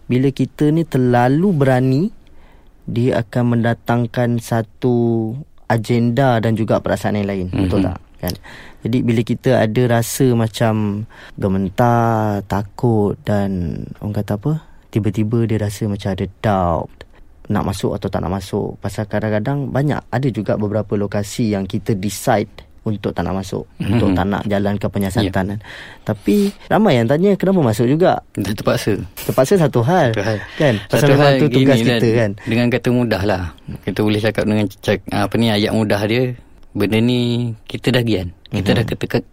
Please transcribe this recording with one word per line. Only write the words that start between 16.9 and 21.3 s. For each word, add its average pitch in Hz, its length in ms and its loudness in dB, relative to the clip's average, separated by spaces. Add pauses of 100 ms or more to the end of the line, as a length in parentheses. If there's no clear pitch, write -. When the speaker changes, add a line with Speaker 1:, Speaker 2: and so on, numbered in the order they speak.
Speaker 1:
nak 95 180 -2
masuk - 260 -2
atau 101 160 -6
tak 95 140 -4
nak 87 120 -4
masuk. 98 440 -6
Pasal 101 280 -8
kadang-kadang 107 640 -4
banyak, 139 380 0
ada 135 240 -2
juga 107 260 -2
beberapa 104 400 -2
lokasi 104 560 -2